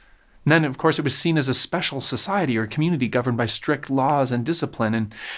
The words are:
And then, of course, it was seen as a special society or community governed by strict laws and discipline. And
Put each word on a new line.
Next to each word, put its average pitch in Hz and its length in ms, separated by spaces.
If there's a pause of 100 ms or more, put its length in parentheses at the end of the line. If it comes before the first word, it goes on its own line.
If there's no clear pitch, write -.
(460)
And 147 60
then, 160 140
of 131 120
course, 160 220
it 151 40
was 135 140
seen 165 200
as 131 100
a 131 60
special 156 480
society 143 560
or 110 100
community 151 400
governed 120 300
by 120 80
strict 143 440
laws 135 440
and 120 120
discipline. 123 480
And 110 220 (220)